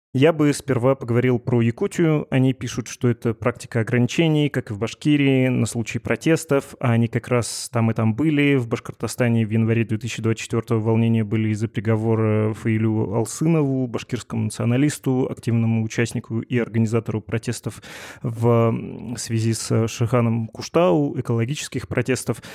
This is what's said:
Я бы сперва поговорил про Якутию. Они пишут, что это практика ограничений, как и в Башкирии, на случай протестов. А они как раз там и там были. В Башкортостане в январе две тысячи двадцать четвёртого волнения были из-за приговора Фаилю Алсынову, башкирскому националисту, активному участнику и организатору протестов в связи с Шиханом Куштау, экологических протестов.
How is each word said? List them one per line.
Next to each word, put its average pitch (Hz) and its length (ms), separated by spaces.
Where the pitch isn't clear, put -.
Я 139 180
бы 147 220
сперва 131 420
поговорил 120 440
про 120 220
Якутию. 156 680
Они 131 240
пишут, 123 340
что - 220
это 117 240
практика - 480
ограничений, 147 640
как - 240
и - 20
в 101 40
Башкирии, 135 720
на 120 160
случай 117 340
протестов. 139 800
А 123 120
они 117 180
как 117 180
раз - 420
там 113 220
и - 20
там 110 220
были. 143 400
В 120 140
Башкортостане 117 760
в 104 40
январе 113 340
две 110 140
тысячи 113 240
двадцать 113 220
четвёртого 113 360
волнения 113 460
были 107 240
из-за 107 180
приговора 110 840
Фаилю 110 600
Алсынову, 135 720
башкирскому 113 580
националисту, 127 840
активному 113 540
участнику 117 560
и 123 200
организатору 113 600
протестов - 600
в 117 520
связи 113 360
с 113 360
Шиханом 117 580
Куштау, 156 720
экологических 120 680
протестов. 123 520